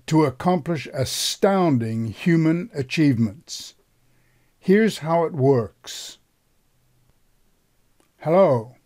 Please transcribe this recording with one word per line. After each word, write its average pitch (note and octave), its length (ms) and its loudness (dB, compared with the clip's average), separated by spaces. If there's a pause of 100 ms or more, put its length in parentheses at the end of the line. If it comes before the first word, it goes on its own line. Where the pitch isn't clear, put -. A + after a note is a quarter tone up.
to D#3 180 2
accomplish D3 600 -4
astounding C3 1200 0
human E3 680 0
achievements. B2+ 1000 -2 (840)
Here's G#3 420 2
how E3 260 -2
it D3+ 80 -6
works. B2+ 840 -2 (2000)
Hello. D3 540 2 (100)